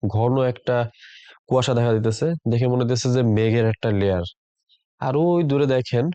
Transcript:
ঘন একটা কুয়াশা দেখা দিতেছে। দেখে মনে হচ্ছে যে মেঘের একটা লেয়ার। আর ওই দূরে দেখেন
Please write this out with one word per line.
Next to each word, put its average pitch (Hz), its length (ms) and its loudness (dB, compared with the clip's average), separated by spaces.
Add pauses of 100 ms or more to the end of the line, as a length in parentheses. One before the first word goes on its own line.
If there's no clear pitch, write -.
(160)
ঘন 117 180 2 (180)
একটা 123 260 -2 (680)
কুয়াশা 127 300 0
দেখা 120 200 2
দিতেছে। 110 300 -2 (220)
দেখে 120 220 2
মনে 123 120 0
হচ্ছে 123 320 -2
যে 131 60 2 (140)
মেঘের 113 380 2
একটা 113 160 -4 (100)
লেয়ার। 92 260 0 (760)
আর 135 120 -4 (100)
ওই 175 260 2
দূরে 139 260 2
দেখেন 123 400 0